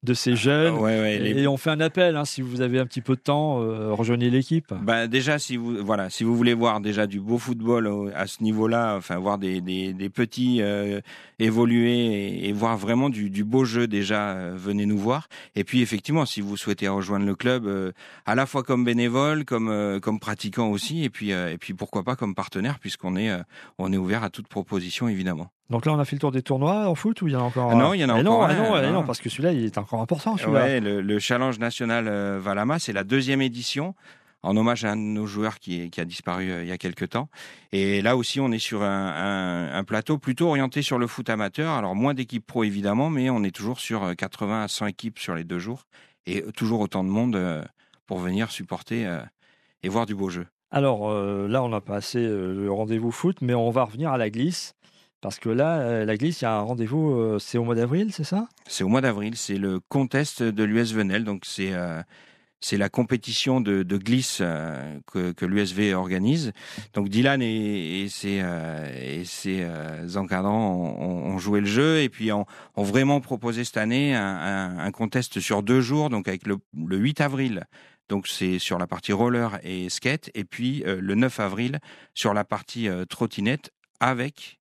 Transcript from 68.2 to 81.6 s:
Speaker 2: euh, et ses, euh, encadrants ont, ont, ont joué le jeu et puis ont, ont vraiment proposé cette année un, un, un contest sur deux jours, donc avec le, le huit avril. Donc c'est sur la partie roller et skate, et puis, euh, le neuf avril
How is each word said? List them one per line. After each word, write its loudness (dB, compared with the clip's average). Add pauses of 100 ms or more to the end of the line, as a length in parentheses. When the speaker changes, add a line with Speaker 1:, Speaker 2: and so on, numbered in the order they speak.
Speaker 2:
euh, -4 (120)
et -6
ses, -4
euh, -6
encadrants 0
ont, -4
ont, -4
ont -2
joué 2
le 0
jeu 4
et 2
puis -2
ont, 0 (300)
ont 0
vraiment 4
proposé -4
cette -6
année 2
un, 2
un, -2
un -2
contest -2
sur 0
deux 4
jours, 2
donc -2
avec -4
le, 0 (180)
le -4
huit 0
avril. 0 (440)
Donc -2
c'est 0
sur -2
la -2
partie -4
roller 2
et -6
skate, -4
et -6
puis, -4
euh, -2
le -2
neuf 2
avril -2 (340)